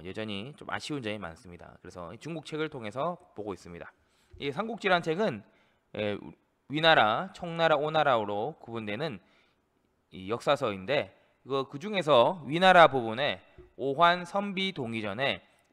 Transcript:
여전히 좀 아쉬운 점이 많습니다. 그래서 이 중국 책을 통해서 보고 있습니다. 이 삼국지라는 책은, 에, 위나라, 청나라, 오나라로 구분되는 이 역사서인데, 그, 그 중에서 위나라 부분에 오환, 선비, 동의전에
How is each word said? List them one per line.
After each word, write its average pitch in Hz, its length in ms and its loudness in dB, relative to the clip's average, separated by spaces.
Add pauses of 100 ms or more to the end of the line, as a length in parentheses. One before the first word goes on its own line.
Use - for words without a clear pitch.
여전히 107 500 -8
좀 - 160 -18
아쉬운 131 320 -6
점이 107 160 -6
많습니다. 85 640 -16
그래서 87 340 -14
이 - 20 -16
중국 151 280 -10
책을 156 240 -6
통해서 135 460 -6 (200)
보고 104 180 -6
있습니다. 85 400 -16 (460)
이 139 120 -6
삼국지라는 190 520 0
책은, 160 400 -2 (520)
에, 104 220 -2 (500)
위나라, 151 640 4
청나라, 165 420 2
오나라로 139 840 2
구분되는 113 600 -8 (920)
이 92 220 -8
역사서인데, 117 840 -2 (280)
그, 135 260 -4
그 - 80 -12
중에서 156 720 2
위나라 175 400 8
부분에 120 560 -2 (320)
오환, 170 500 2
선비, 190 460 -4
동의전에 113 720 -4 (280)